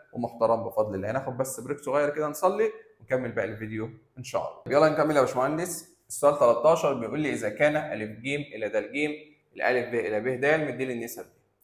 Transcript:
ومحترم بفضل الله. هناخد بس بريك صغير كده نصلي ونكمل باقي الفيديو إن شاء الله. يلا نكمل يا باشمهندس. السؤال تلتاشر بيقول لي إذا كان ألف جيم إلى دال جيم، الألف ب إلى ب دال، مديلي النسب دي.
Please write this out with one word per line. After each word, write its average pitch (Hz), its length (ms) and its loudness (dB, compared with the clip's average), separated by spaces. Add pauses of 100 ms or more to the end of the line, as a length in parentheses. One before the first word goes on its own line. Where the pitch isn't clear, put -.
(120)
ومحترم 113 520 0
بفضل 107 300 -2
الله. 95 160 -4
هناخد 131 260 -4
بس 131 240 -6
بريك 139 180 -6
صغير 147 320 0
كده 151 180 -2
نصلي 202 420 0 (300)
ونكمل 123 320 -2
باقي 107 160 -2
الفيديو 110 420 -6 (280)
إن 123 60 -12
شاء 87 180 -2
الله. - 360 0
يلا 156 100 8
نكمل 151 280 2
يا 139 40 6
باشمهندس. 147 760 -2 (120)
السؤال 147 300 2
تلتاشر 143 560 4
بيقول 120 260 -4
لي 139 120 0
إذا 113 160 -2
كان 147 280 2
ألف 110 420 -6
جيم 139 220 -4
إلى 110 280 -6
دال 110 240 -2
جيم، 147 180 0 (460)
الألف 120 320 0
ب 120 60 -4
إلى 107 260 0
ب 123 200 -2
دال، 147 340 2
مديلي 131 180 -4
النسب 117 300 -8
دي. - 180 -20 (240)